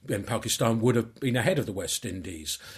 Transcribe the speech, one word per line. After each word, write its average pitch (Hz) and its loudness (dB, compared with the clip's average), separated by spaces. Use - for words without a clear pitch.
when 101 -2
Pakistan 113 2
would 120 6
have 113 0
been 123 0
ahead 143 2
of 131 0
the 107 -6
West 92 -4
Indies. 90 -8